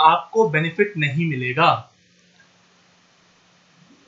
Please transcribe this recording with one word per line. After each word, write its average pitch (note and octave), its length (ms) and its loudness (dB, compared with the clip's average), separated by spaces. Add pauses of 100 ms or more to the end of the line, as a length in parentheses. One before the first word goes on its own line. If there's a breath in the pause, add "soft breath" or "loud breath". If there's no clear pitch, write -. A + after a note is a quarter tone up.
आपको F3 480 2
benefit E3 480 -2
नहीं D3+ 300 -2
मिलेगा। C#3 640 -2 (2250)